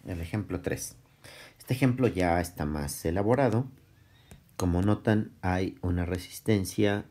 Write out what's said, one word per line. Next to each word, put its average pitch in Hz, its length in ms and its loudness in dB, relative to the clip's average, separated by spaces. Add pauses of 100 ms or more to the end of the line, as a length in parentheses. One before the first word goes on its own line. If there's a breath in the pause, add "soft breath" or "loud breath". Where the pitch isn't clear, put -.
el 87 160 -6
ejemplo 90 400 -4
tres. - 360 -6 (600 loud breath)
Este - 160 -8
ejemplo 127 360 2
ya 87 320 2
está 82 260 -4
más 73 380 -4
elaborado. 110 640 2 (880 loud breath)
Como 87 260 2
notan, 107 480 2 (100)
hay 92 420 -2
una 87 220 0
resistencia 101 1080 0